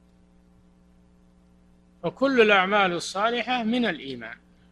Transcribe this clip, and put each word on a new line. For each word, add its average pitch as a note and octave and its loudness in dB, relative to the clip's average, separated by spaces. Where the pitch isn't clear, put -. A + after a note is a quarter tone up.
فكل B3 2
الأعمال G3 4
الصالحة A#3 -4
من A#3 -2
الإيمان، B2+ -8